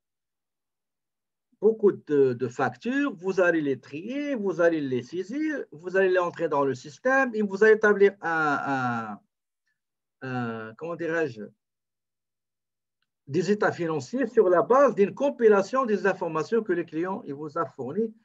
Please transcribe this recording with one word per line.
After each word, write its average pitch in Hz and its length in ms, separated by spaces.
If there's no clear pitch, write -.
beaucoup 214 320
de, 139 400
de 123 160
factures, 233 680
vous 180 220
allez 175 220
les 139 180
trier, 254 560
vous 190 280
allez 165 180
les 127 220
saisir, 254 600
vous 180 240
allez 190 120
les 185 100
entrer 170 300
dans 143 160
le 135 100
système 254 600
et 214 80
vous 196 200
allez 220 120
établir 202 480
un, 131 960
un, 135 40
un, 113 500
comment 165 200
dirais-je, 156 460
des 165 240
états 208 220
financiers 165 540
sur 220 220
la 175 140
base 262 320
d'une 190 200
compilation 254 720
des 208 220
informations 180 560
que 202 100
le 170 120
client, 185 420
il 143 80
vous 147 240
a 165 80
fournies. 185 480